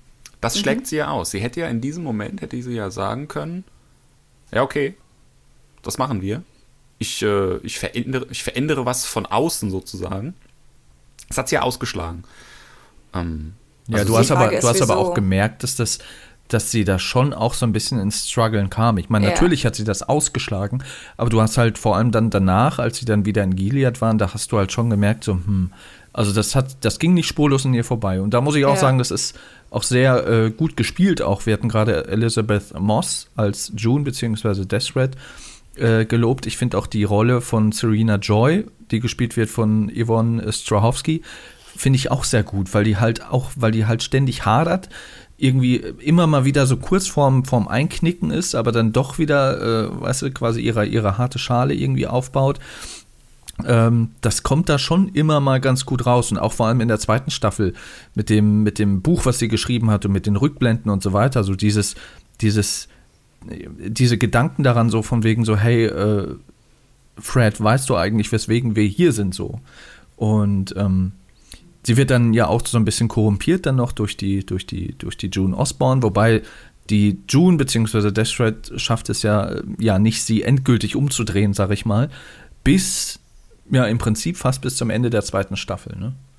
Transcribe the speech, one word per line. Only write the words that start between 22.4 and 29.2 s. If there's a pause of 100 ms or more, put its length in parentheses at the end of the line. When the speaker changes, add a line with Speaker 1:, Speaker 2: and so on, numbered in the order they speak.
Speaker 3:
als
sie
dann
wieder
in
Gilead
waren,
da
hast
du
halt
schon
gemerkt,
so,
hm, (400)
also
das
hat,
das
ging
nicht
spurlos
an
ihr
vorbei.
Und
da
muss
ich
auch
Speaker 2:
Ja.
Speaker 3:
sagen,
das
ist (320)